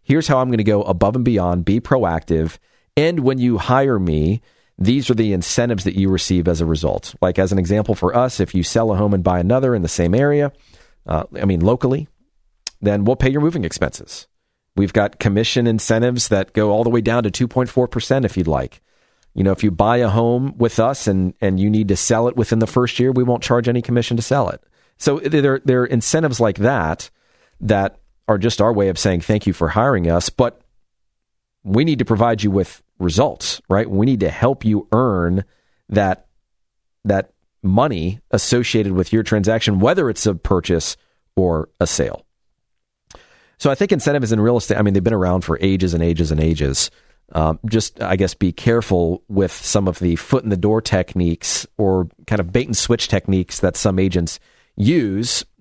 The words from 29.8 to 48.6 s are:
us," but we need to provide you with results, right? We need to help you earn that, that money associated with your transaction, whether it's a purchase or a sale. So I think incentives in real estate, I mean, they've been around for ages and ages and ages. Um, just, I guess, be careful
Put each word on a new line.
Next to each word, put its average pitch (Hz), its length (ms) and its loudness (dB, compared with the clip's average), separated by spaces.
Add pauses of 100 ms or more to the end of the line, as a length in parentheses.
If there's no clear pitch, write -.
us," 85 220 0
but - 300 -2 (1040)
we 104 200 2
need 156 140 0
to 101 60 -2
provide 110 400 0
you 104 80 2
with 95 280 -2 (200)
results, 90 680 -2
right? 101 220 0
We 98 160 2
need 127 140 0
to - 100 0
help - 340 -2
you 107 280 0
earn 98 520 0 (440)
that, 98 400 0 (760)
that 98 280 -2 (280)
money 98 600 0 (100)
associated 110 600 0
with 90 200 0
your 110 120 2
transaction, 107 560 0
whether 151 280 2
it's - 180 -4
a 98 100 0
purchase 85 600 -2 (380)
or 85 360 0 (100)
a 90 80 0
sale. - 360 -4 (1300)
So - 100 -2
I 139 60 2
think 196 160 0
incentives 143 400 0
in 113 100 2
real 117 180 2
estate, 107 200 -4
I 101 40 2
mean, 101 120 2
they've 98 80 2
been 101 100 0
around 92 280 0
for 82 200 -4
ages 92 320 0
and 82 120 0
ages 82 260 0
and 78 100 0
ages. 76 520 0 (400)
Um, 80 340 -2
just, 110 340 -2
I 92 160 -2
guess, 95 180 0
be 90 180 -2
careful 90 760 0